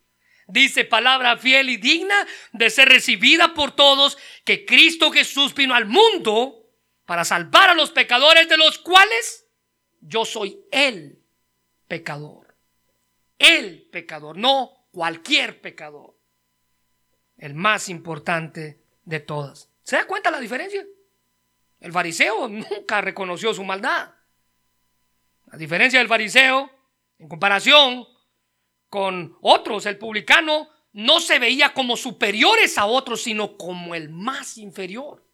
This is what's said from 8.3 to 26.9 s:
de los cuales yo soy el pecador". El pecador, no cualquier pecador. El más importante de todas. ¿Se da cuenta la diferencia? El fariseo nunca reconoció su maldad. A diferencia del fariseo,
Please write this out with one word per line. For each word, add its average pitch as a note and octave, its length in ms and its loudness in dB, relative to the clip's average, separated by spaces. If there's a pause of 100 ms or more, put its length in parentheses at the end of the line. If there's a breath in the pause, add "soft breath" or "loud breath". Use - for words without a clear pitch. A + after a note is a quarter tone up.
de D#4+ 100 4
los D#4 200 2
cuales G4+ 680 2 (540)
yo G#3+ 240 -4
soy G#3+ 340 -8 (120)
el A3+ 480 -4 (680)
pecador". D3+ 680 -14 (840)
El C#4 460 0
pecador, D#3 540 -18
no B3+ 540 -2
cualquier G#3+ 680 -6
pecador. D3+ 560 -20 (1200)
El C#3+ 160 -16
más G3 340 -2
importante D#3+ 920 -10 (240)
de D#3+ 140 -8
todas. D3 500 -12 (140)
¿Se - 120 -4
da E4+ 100 -2
cuenta G4 240 -6
la D#4 100 -4
diferencia? E4 460 -10 (920)
El F3 120 -18
fariseo B3+ 560 -2
nunca G#3+ 540 -6
reconoció F#3+ 520 -6
su F#3 100 -12
maldad. G#3 500 -6 (1400)
A D3 60 -20
diferencia G3 420 0
del A#3 80 2
fariseo, C4 600 2 (500)